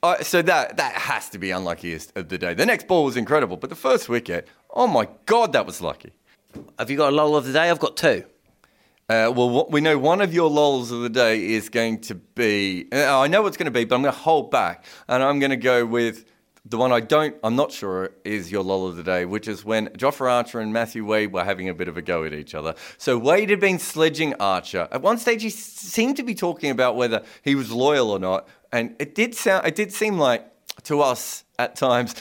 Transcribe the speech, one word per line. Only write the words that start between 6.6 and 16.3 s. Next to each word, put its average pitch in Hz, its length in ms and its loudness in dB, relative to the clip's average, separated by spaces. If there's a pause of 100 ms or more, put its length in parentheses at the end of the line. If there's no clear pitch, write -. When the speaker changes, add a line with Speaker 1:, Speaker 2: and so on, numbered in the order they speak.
Speaker 2:
Have 120 120 -6
you 139 60 -2
got 143 160 4
a 143 40 2
lull 151 200 4
of 139 80 2
the 131 80 -6
day? 160 180 4
I've 165 80 2
got 156 180 -2
two. 120 280 2 (840)
Speaker 1:
Uh, 113 260 4
well, 123 140 4
what, 123 220 2
we 151 100 2
know 156 160 4
one 160 240 2
of 175 140 0
your 165 160 4
lulls 143 400 2
of 120 120 -4
the 120 60 -2
day 110 440 2
is 110 160 -2
going 113 320 -2
to - 140 -12
be, 98 760 -2
uh, 135 280 4
I 139 80 4
know 190 140 4
what's 202 140 -2
gonna 160 140 -4
be, 117 140 0
but 123 100 0
I'm 127 80 2
gonna 139 100 2
hold 151 380 0
back, 95 340 0 (240)
and 127 140 2
I'm 143 160 2
gonna 139 180 0
go 120 300 2
with 113 380 -2 (440)